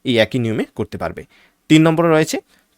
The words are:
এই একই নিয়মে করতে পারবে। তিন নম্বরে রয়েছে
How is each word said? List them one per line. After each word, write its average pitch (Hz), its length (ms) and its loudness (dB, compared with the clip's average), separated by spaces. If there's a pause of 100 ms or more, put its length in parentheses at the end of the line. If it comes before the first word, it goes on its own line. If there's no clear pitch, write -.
এই 123 120 0
একই 110 220 0
নিয়মে 117 260 -4 (100)
করতে 104 220 -8
পারবে। 85 240 -8 (480)
তিন 156 180 6
নম্বরে 165 220 0
রয়েছে 156 280 0 (400)